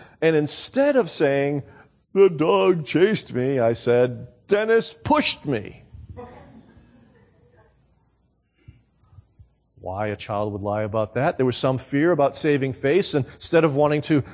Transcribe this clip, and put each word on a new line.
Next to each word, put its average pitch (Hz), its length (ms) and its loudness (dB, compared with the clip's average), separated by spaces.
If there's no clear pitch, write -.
And 160 140 2
instead 262 640 0
of 208 120 0
saying, 139 540 0
"The 196 140 6
dog 180 560 2
chased 185 480 0
me," 127 280 -2
I 113 140 2
said, 120 520 0
"Dennis 220 440 0
pushed - 420 0
me." 107 380 -6
Why 95 320 -6
a 104 80 -6
child 104 360 -6
would 101 100 -8
lie 104 200 -4
about 107 320 -4
that? 139 220 -2
There 131 100 0
was 120 100 -2
some 131 220 -2
fear 143 320 0
about 139 240 2
saving 135 380 0
face, 160 420 0
and 139 100 0
instead - 280 0
of 151 140 0
wanting 147 260 2
to 147 320 0